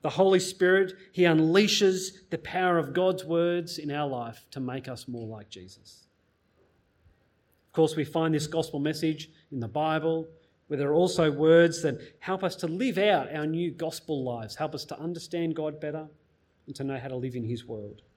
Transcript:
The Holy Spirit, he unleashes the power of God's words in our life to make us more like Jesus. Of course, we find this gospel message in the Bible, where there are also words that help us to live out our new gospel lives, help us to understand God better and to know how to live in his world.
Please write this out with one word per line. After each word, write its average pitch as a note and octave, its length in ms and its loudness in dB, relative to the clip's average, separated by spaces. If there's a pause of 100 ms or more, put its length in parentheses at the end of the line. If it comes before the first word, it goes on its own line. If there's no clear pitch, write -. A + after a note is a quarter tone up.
The D3+ 80 -2
Holy F#3+ 300 4
Spirit, F#3 540 2 (200)
he F3+ 80 0
unleashes F#3 1080 4
the E3 100 -6
power F3+ 380 0
of C#3+ 140 0
God's F#3 320 0
words E3+ 540 0
in D3+ 140 -6
our D3 180 -2
life A#2+ 420 -8
to - 80 -12
make B2+ 300 -8
us A#2+ 180 -12
more A#2 200 -10
like G#2+ 220 -14
Jesus. - 580 -20 (1600)
Of - 60 -20
course, D#3 220 2
we D#3 80 -2
find D#3+ 300 0
this D3+ 140 0
gospel D#3 320 -4
message D#3 500 -4 (220)
in C3+ 80 -8
the A2+ 80 -6
Bible, D#3+ 600 -2 (400)
where D3 100 -4
there C#3+ 120 -2
are D3+ 60 2
also E3+ 360 4
words E3 520 6
that D3 160 -2 (200)
help F#3 240 -4
us F3+ 140 -2
to F3 100 -6
live F#3+ 300 -2
out F#3+ 360 2
our D3+ 120 -4
new E3 260 -2
gospel D#3+ 520 -6
lives, A#2 320 -8
help D3+ 180 -6
us C#3 120 -10
to - 140 -12
understand E3 560 -6
God D3+ 240 -6
better D#3 280 -8 (580)
and C3 100 -14
to D#3 80 -8
know C3+ 140 -4
how B2 100 -10
to C3 80 -8
live B2 200 -6
in A#2+ 100 -4
his A#2 200 -6
world. G#2 360 -12 (160)